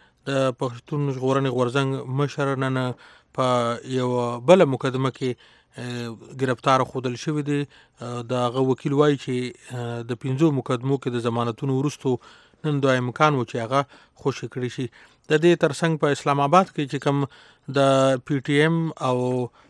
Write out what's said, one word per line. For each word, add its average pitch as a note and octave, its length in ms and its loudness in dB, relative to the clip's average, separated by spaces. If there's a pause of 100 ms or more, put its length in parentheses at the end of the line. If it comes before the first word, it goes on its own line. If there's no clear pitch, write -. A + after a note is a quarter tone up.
(260)
د C3+ 240 0 (100)
پښتون C3+ 540 -4
ژغورنې C3 420 0
غورځنګ C3 340 0 (300)
مشر C#3 360 -2
نن C3 360 -2 (440)
په B2 400 0 (220)
یوه B2 500 -2
بله F3+ 160 8
مقدمه C3 460 -2
کې، B2+ 200 -6
اه، A#2+ 1080 -12
گرفتار C3 500 2
ښودل B2+ 240 -6
شوی D3+ 280 -4
دی. C#3+ 180 -2
اه، A#2+ 640 -10
د A#2 100 -8
هغه B2 280 0 (100)
وکیل C#3 220 -2
وایي D3 240 4
چې، B2+ 200 -4 (400)
اه، A#2 260 -8
د A#2+ 100 -6 (120)
پنځو C#3 260 2
مقدمو C3 460 -2
کې C3 180 -4
د A#2+ 40 -2
ضمانتونو A#2+ 600 -2
وروستو C3+ 380 -2 (480)
نن C#3+ 180 -2
دعا C3 160 4
امکان C3+ 360 2
و B2 100 0
چې - 120 -8
هغه A#2+ 240 0 (340)
خوشي - 320 -6
کړی B2 220 -6
شي. B2+ 180 -6 (440)
د - 20 0 (100)
دې F3 100 8 (100)
ترڅنګ D#3+ 300 0 (100)
په C#3+ 160 2
اسلام C#3+ 220 0
آباد E3+ 260 4
کې - 240 -6
چې C#3+ 80 -4
کوم C#3 260 0 (540)
د - 20 6 (460)
پی C#3+ 120 -2
ټی C#3+ 140 -4
ایم D#3+ 380 2 (180)
او B2+ 80 0 (540)